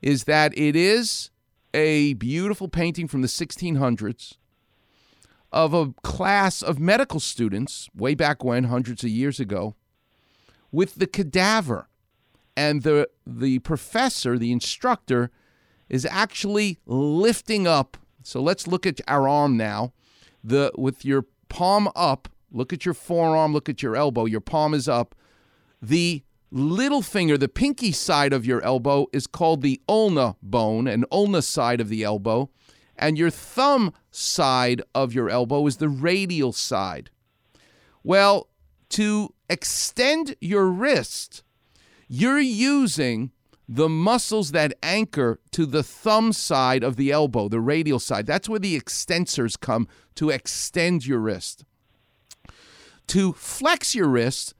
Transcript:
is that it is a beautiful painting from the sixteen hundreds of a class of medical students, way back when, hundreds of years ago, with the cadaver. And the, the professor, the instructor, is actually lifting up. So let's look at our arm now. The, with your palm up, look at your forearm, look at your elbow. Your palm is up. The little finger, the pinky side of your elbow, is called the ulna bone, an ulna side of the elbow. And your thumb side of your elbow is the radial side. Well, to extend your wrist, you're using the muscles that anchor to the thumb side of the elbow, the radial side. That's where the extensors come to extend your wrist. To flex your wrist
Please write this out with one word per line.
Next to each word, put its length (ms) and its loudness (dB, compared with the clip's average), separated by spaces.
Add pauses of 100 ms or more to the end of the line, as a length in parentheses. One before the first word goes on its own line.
is 220 0
that 340 2
it 180 2
is 540 0 (440)
a 400 4
beautiful 560 -4
painting 360 -2
from 160 -2
the 60 0
sixteen 480 -4
hundreds 640 -2 (1120)
of 220 2
a 180 0 (120)
class 580 0
of 180 -2
medical 400 2
students, 760 -4
way 220 -2
back 300 0
when, 200 2
hundreds 380 -4
of 60 -2
years 320 -2
ago, 340 -6 (960)
with 240 0
the 120 0
cadaver. 840 0 (680)
And 280 0
the, 260 4 (180)
the 320 0
professor, 800 -2
the 160 -2
instructor, 800 -2 (580)
is 160 -2
actually 800 -2
lifting 840 2
up. 300 2 (260)
So 180 -6
let's 260 0
look 180 -2
at 220 -2
our 200 2
arm 300 2
now. 340 -4 (520)
The, 340 2
with 260 -4
your 220 0 (240)
palm 460 2
up, 340 0 (220)
look 200 -6
at 140 -6
your 80 0
forearm, 600 2
look 140 -2
at 160 -6
your 140 -2
elbow. 280 0
Your 160 -2
palm 320 0
is 160 -2
up. 240 0 (680)
The 420 0 (280)
little 500 0
finger, 360 2
the 100 0
pinky 460 -2
side 400 2
of 120 -2
your 160 0
elbow, 520 0
is 140 -2
called 340 0
the 260 0
ulna 540 2
bone, 460 0
an 240 0
ulna 300 2
side 380 0
of 80 -2
the 160 -4
elbow. 460 -2 (480)
And 200 0
your 120 2
thumb 640 0 (160)
side 720 0 (120)
of 200 0
your 160 0
elbow 380 0
is 100 0
the 120 0
radial 640 0
side. 560 -4 (920)
Well, 440 4 (440)
to 420 0 (160)
extend 880 -2
your 280 2
wrist, 760 -2 (640)
you're 320 2
using 920 0 (360)
the 220 2
muscles 640 0
that 280 2
anchor 600 0 (100)
to 140 0
the 180 0
thumb 480 2
side 540 2
of 100 -2
the 160 0
elbow, 380 0
the 100 0
radial 400 2
side. 280 -4
That's 200 -2
where 120 -2
the 200 -2
extensors 800 -4
come 300 -2 (260)
to 140 -2
extend 760 -2
your 140 0
wrist. 460 -6 (1400)
To 260 2
flex 600 -2
your 140 2
wrist 520 0